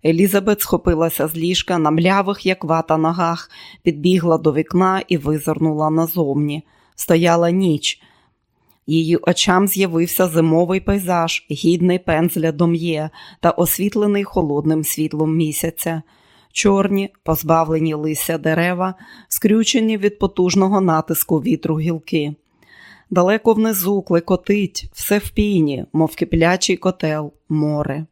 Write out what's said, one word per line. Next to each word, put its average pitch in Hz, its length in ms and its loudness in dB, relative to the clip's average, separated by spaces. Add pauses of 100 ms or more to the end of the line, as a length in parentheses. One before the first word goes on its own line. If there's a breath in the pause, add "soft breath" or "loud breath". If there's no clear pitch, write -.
Елізабет 196 560 2
схопилася 165 640 0
з 160 80 -8
ліжка 175 420 -2
на 156 140 2
млявих, 185 540 0
як 185 180 -2
вата, 160 340 0
ногах, 170 540 -2 (320 loud breath)
підбігла 170 540 2
до 156 160 2
вікна 185 540 0
і 175 100 0
визирнула 151 720 -2
назовні. 156 760 -2 (320 soft breath)
Стояла 170 560 2
ніч. 180 500 0 (880 soft breath)
Її 165 280 2
очам 185 500 2
з'явився 180 600 0
зимовий 165 520 2
пейзаж, 180 720 -2
гідний 175 480 2
пензля 165 520 0
Дом'є 160 580 -2 (300 loud breath)
та 170 100 2
освітлений 202 760 0
холодним 156 600 0
світлом 156 520 -2
місяця. 165 680 -4 (500 soft breath)
Чорні, 196 580 0 (140)
позбавлені 160 680 0
листя 156 440 -4
дерева, 175 580 -2 (320 loud breath)
скрючені 220 680 2
від 202 220 -2
потужного 190 600 2
натиску 160 580 0
вітру 156 400 -2
гілки. 156 560 -4 (720 loud breath)
Далеко 208 440 2
внизу 202 480 0
клекотить, 180 920 -2
все - 240 -2
в - 120 -4
піні, 180 640 0
мов 160 220 0
киплячий 175 640 0
котел, 156 560 -4 (160)
море. 151 640 -2